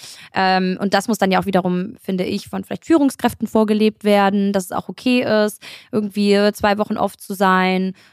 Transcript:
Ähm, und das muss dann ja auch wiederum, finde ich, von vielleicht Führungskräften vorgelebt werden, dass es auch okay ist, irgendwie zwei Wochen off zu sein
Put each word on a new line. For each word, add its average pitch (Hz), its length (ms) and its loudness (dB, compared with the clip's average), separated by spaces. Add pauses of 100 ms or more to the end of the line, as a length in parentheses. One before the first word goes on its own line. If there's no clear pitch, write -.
(340)
Ähm, 185 480 2
und 196 120 0
das 196 140 0
muss 220 100 -2
dann 190 140 0
ja 185 80 2
auch 180 60 -2
wiederum, 185 560 -2
finde 185 220 -4
ich, 196 240 -6
von 196 160 -10
vielleicht - 220 -12
Führungskräften 277 640 0
vorgelebt 220 560 0
werden, 202 500 2
dass 190 120 -2
es - 60 -18
auch - 180 -8
okay 247 340 0 (220)
ist, - 160 -6 (300)
irgendwie 202 640 2
zwei 202 240 0
Wochen 214 200 -4
off - 180 -2
zu - 200 -14
sein 185 580 2 (200)